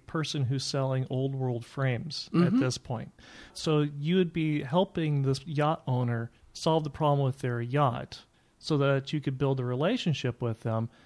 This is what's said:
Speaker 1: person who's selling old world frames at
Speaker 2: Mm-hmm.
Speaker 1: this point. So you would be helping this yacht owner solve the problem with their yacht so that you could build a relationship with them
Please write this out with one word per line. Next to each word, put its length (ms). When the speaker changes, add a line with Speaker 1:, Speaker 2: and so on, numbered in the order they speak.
Speaker 1:
person 380
who's 200
selling 460
old 240
world 320
frames 680
at 60
Speaker 2:
Mm-hmm. 200
Speaker 1:
this 180
point. 340
So 340
you 180
would 160
be 280
helping 600
this 240
yacht 400
owner 420
solve 300
the 80
problem 340
with 140
their 220
yacht 580
so 180
that 360
you 80
could 160
build 220
a 60
relationship 760
with 200
them 280